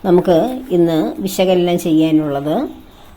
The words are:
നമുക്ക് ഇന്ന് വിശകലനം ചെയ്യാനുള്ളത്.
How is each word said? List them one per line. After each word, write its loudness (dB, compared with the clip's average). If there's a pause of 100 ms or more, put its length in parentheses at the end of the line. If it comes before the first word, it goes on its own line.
നമുക്ക് 2 (100)
ഇന്ന് 0
വിശകലനം 0
ചെയ്യാനുള്ളത്. 0 (500)